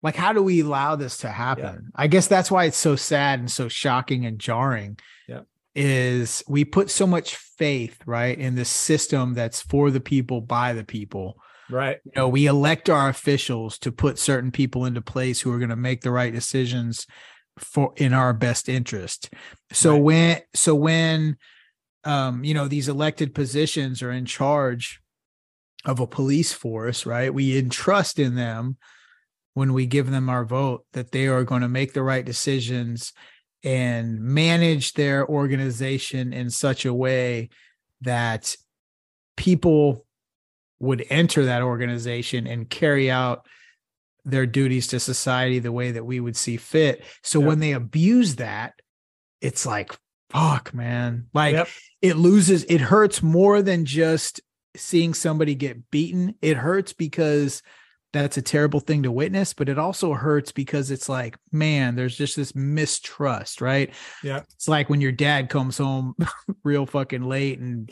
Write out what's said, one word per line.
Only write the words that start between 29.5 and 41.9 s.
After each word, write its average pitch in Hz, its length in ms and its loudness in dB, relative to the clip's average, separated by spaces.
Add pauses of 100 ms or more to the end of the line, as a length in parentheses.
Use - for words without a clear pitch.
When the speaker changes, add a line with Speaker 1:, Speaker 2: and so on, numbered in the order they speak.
Speaker 1:
when 135 180 0
we 131 140 2
give 131 240 0
them 131 180 0
our 123 160 0
vote 127 400 -2 (100)
that 123 180 -8
they 135 160 0
are 127 160 2
gonna 123 240 0
make 131 260 -2
the 135 80 0
right 131 220 0
decisions 120 880 -4 (500)
and 120 580 -2
manage 156 720 2
their 139 320 2
organization 135 1080 -2
in 123 180 -6
such 135 340 -2
a 127 80 0
way 123 560 -2 (520)
that 120 560 -2 (800)
people 151 680 4 (760)
would 127 280 -2
enter 156 380 2
that 123 160 0
organization 120 840 -4